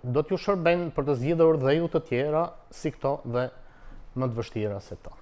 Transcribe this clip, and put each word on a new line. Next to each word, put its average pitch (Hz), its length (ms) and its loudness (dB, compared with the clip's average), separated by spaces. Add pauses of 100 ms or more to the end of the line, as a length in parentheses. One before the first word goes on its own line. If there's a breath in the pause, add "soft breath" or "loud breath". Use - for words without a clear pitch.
do 123 200 0
t'ju 185 160 -2
shërbejnë 175 560 2
për 139 120 0
të 143 120 2
zgjidhur 160 400 4
dhe 135 160 4
ju 165 160 0
të - 160 0
tjera 151 380 0 (260)
si - 240 -6
këto 143 200 -2 (100)
dhe 123 240 0 (680 loud breath)
më 127 140 -2
të 113 80 -4
vështira 104 460 -4
se - 120 -14
to. - 160 -16 (100)